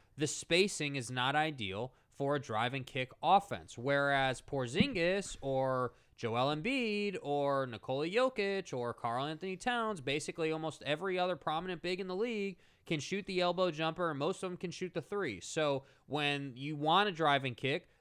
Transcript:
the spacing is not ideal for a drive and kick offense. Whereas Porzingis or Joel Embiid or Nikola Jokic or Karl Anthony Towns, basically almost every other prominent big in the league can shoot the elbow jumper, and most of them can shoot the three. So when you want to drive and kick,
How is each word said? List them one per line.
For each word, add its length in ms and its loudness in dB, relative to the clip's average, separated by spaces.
the 100 0
spacing 680 2
is 140 -4
not 260 0
ideal 580 0
for 180 2
a 40 0
drive 360 -2
and 100 -4
kick 260 -4
offense. 560 2
Whereas 640 2
Porzingis 1000 0
or 520 0
Joel 380 0
Embiid 680 0
or 420 2
Nikola 420 -4
Jokic 720 0
or 160 -2
Karl 320 -2
Anthony 320 -6
Towns, 440 -2
basically 500 -2
almost 340 -4
every 320 0
other 180 2
prominent 460 -4
big 180 -2
in 80 -4
the 80 -4
league 420 -2
can 140 0
shoot 280 -2
the 140 0
elbow 280 4
jumper, 400 0
and 100 -2
most 240 0
of 60 -2
them 80 -6
can 140 -6
shoot 220 -6
the 80 -2
three. 380 -2
So 440 0
when 480 0
you 200 -6
want 320 4
to 60 -2
drive 320 4
and 100 -2
kick, 320 -2